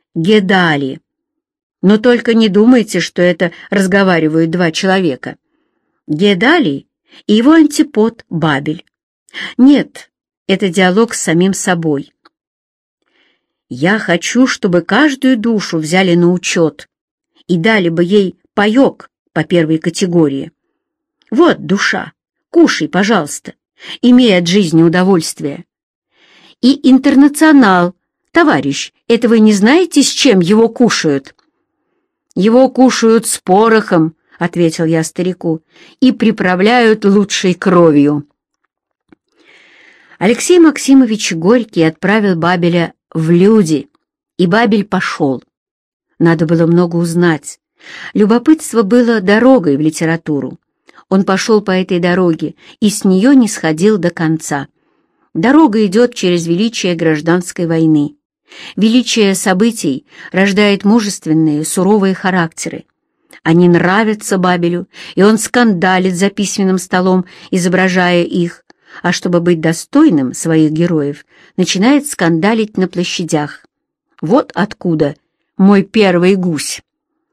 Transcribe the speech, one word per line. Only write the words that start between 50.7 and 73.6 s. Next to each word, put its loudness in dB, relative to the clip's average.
Он 0
пошел 0
по -6
этой -2
дороге -2
и 2
с -6
нее 2
не 4
сходил -2
до -2
конца. -4
Дорога 2
идет 0
через -2
величие -4
гражданской -2
войны. 0
Величие 0
событий -2
рождает 0
мужественные, 0
суровые 0
характеры. -6
Они 4
нравятся 0
Бабелю, -2
и 0
он 4
скандалит 0
за -2
письменным -2
столом, -2
изображая 0
их, -6
а -2
чтобы -2
быть 0
достойным 0
своих 0
героев, -4
начинает 0
скандалить -2
на -2
площадях. -6